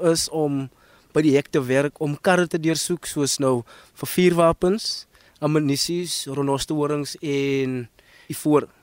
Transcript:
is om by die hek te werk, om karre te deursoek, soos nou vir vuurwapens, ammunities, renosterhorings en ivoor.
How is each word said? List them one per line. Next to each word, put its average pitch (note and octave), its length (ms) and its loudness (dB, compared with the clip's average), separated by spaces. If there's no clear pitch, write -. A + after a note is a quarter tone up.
is E3 180 -2
om C#3+ 380 -2
by D#3 80 4
die D3 140 4
hek C#3+ 160 0
te D#3 100 2
werk, C3+ 380 0
om D3 160 -2
karre F3+ 300 2
te E3+ 120 -4
deursoek, D#3+ 480 -2
soos C#3+ 360 -2
nou C3 200 2
vir - 80 -8
vuurwapens, F3 1000 2
ammunities, D3+ 880 -2
renosterhorings C#3+ 880 -2
en C#3 640 -2
ivoor. D3 360 2